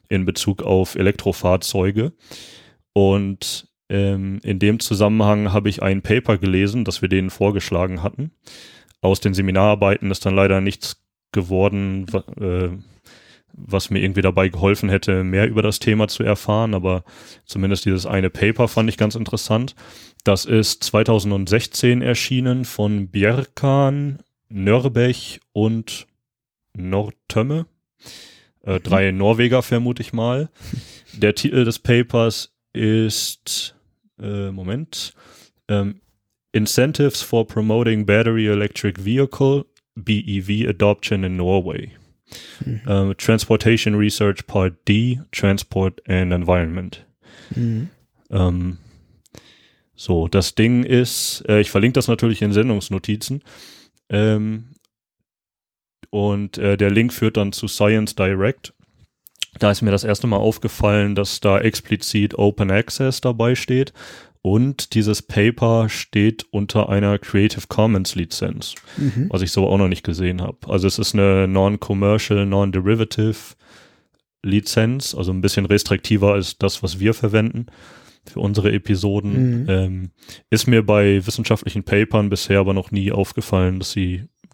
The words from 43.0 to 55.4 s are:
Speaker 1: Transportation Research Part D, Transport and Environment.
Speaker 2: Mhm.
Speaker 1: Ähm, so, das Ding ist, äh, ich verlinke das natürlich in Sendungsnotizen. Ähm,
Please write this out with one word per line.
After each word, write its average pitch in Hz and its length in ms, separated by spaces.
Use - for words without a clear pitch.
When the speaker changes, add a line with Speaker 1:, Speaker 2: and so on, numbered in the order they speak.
Speaker 1:
Transportation 113 760
Research 104 500
Part 92 300
D, 120 320
Transport 98 760
and 90 240
Environment. 90 720
Speaker 2:
Mhm. 117 340
Speaker 1:
Ähm, 90 480
so, 85 320
das 90 260
Ding 120 300
ist, - 640
äh, 107 120
ich 101 100
verlinke 117 240
das 131 120
natürlich 113 360
in 104 100
Sendungsnotizen. 107 880
Ähm, 107 560